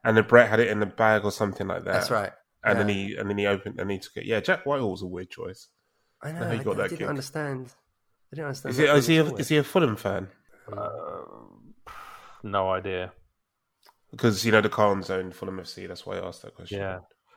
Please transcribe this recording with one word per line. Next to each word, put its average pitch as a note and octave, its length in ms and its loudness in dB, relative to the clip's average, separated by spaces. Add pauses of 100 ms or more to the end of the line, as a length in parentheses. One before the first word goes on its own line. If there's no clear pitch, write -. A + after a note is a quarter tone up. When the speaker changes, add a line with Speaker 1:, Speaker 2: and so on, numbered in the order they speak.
Speaker 1:
And A2+ 120 4
then G#2+ 100 8
Brett A#2+ 240 10
had A2 100 4
it A2+ 80 4
in G#2 120 -2
the G#2 60 2
bag G#2+ 380 2
or G2+ 80 0
something G2+ 340 -4
like F2+ 180 -6
that. F#2 80 -4
Speaker 2:
That's F#2 180 -2
right. G2 220 -2 (320)
Speaker 1:
And G#2 140 2
then G2+ 100 2
Speaker 2:
Yeah. G2+ 60 0
Speaker 1:
he, G2 220 -4
and G2+ 140 -4
then G2+ 80 -2
he G2+ 80 0
opened G2+ 340 -2
and F#2+ 100 -4
he G2 80 -4
took - 180 -16
it. - 80 -10
Yeah, G#2+ 160 0
Jack F3+ 260 -2
Whitehall C3+ 240 0
was F#2+ 120 -8
a F#2 40 -8
weird F2+ 240 -10
choice. - 380 -14 (540)
Speaker 2:
I D3+ 100 -10
know. E3 80 -10
Speaker 1:
How A2+ 100 -2
he A2+ 80 -2
Speaker 2:
I, G#2 60 -6
Speaker 1:
got G#2 80 0
Speaker 2:
I G2+ 100 -2
Speaker 1:
that F#2+ 80 -2
Speaker 2:
didn't - 100 -8
Speaker 1:
gig. - 80 -4
Speaker 2:
understand. C3+ 640 -8 (600)
I C#3 40 -16
didn't D#3 100 -8
understand C3+ 260 -8
Speaker 1:
Is B2 60 -4
Speaker 2:
that D3 140 6
Speaker 1:
he, C#3+ 60 8
is B2+ 80 4
he D#3+ 120 6
a, D#3 60 6
Speaker 2:
at D3+ 80 -2
all. - 40 -8
Speaker 1:
is C#3 120 -4
he D#3 100 2
a C#3+ 60 4
Fulham C3+ 320 2
fan? F#2+ 320 -6 (420)
Speaker 3:
Uh, D#2+ 500 -10 (1200)
no G2 280 0
idea. F#2 420 -4 (960)
Speaker 1:
Because, A2+ 340 0
you A#2 80 2
know, A2 80 8
the G#2 80 2
Khan's G2+ 420 2
own F#2 220 -4
Fulham F#2+ 280 -10
F E2+ 60 -16
C, F#2+ 200 -14
that's F2+ 200 -16
why F#2+ 100 -8
I F#2 100 -8
asked F2+ 160 -14
that - 120 -20
question. F2+ 240 -10
Speaker 3:
Yeah. F#2+ 200 -6 (380)